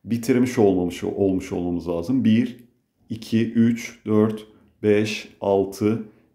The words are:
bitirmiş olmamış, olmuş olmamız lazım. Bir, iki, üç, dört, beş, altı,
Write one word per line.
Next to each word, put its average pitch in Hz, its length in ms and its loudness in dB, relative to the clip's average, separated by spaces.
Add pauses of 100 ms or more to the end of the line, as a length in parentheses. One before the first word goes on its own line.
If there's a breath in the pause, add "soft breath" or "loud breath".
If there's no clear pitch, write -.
bitirmiş 123 540 0
olmamış, 92 460 2
olmuş 95 480 -2
olmamız 87 360 -4
lazım. 87 360 -2
Bir, 113 320 2 (520)
iki, 113 440 -4
üç, 117 540 0
dört, 107 400 2 (360 soft breath)
beş, 107 460 0 (120)
altı, 98 640 0 (320 loud breath)